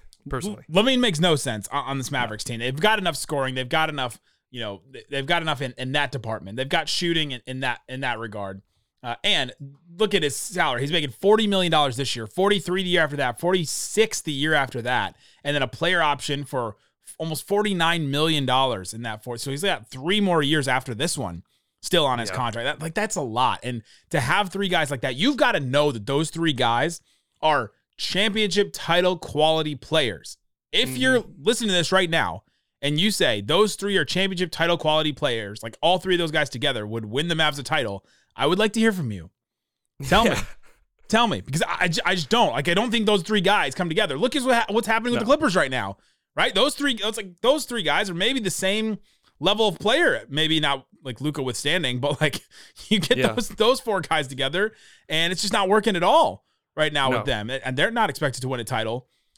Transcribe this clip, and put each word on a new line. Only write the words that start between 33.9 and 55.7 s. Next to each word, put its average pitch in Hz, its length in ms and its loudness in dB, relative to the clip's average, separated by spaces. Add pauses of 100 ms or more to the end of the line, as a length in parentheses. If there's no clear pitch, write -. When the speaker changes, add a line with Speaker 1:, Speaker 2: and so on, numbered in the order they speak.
Speaker 2:
are 151 80 0
championship 185 440 -2
title 170 280 0
quality 156 340 2
players, 113 500 -4
like, 110 200 -12
all 175 160 4
three 185 160 0
of 175 60 2
those 165 100 -2
guys 151 180 0
together 123 380 -2
would 110 180 -6
win 131 240 -2
the 170 60 0
Mavs 151 240 0
a 143 40 -10
title, 117 400 -4 (340)
I 131 100 0
would 175 120 4
like 214 140 2
to 226 80 0
hear 226 100 6
from 160 220 -4
you. 87 180 -10 (800)
Tell 202 160 6
Speaker 1:
<laughs> - 0 -
Yeah. 170 100 4
Speaker 2:
me. 107 60 -2 (640)
Tell 226 220 2
me, 127 140 -2
because 151 200 -2
I, 170 200 -2
I 180 60 2
ju-, 170 160 -2
I 180 120 2
just 160 140 -4
don't. 208 200 4
Like, 127 160 -2
I 170 80 2
don't 220 160 2
think 220 160 0
those 208 160 4
three 208 200 0
guys 175 340 2
come 175 120 -2
together. 160 300 -2
Look 240 160 0
at 285 80 -2
what 254 140 2
ha-, 233 140 0
what's 220 180 0
happening 226 240 0
with 240 80 0
Speaker 1:
No. - 0 -
Speaker 2:
the 220 60 -2
Clippers 285 280 4
right 151 160 2
now, 104 280 -4 (360)
right? - 180 2
Those 254 220 2
three, 277 200 0
it's 208 220 -4
like, 190 260 -14
those 262 220 4
three 226 200 -4
guys 170 260 2
are 175 40 -4
maybe 233 260 0
the 196 100 -2
same 208 480 -2 (400)
level 208 300 2
of 160 100 -2
player, 208 500 2
maybe 156 300 0
not, 139 260 0 (200)
like, 127 160 -10
Luka 143 240 -4
withstanding, 131 560 -2
but, 143 200 -2
like, 156 200 0 (240)
<laughs> - 240 -20
you 214 100 4
get 254 200 2
Speaker 1:
Yeah. 120 160 2
Speaker 2:
those, 240 160 -4
those 247 280 2
four 208 220 -2
guys 156 260 0
together, 139 460 -2 (360)
and 165 240 0
it's 175 100 -4
just 190 100 -2
not 202 160 2
working 208 260 4